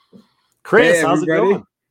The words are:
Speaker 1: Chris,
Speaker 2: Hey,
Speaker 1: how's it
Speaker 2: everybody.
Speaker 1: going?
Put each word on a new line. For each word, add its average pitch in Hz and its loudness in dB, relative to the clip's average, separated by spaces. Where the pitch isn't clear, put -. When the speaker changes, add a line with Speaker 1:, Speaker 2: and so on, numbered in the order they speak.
Speaker 1:
Chris, 165 2
Speaker 2:
Hey, 160 -2
Speaker 1:
how's 165 -2
it 156 -4
Speaker 2:
everybody. 185 0
Speaker 1:
going? - -8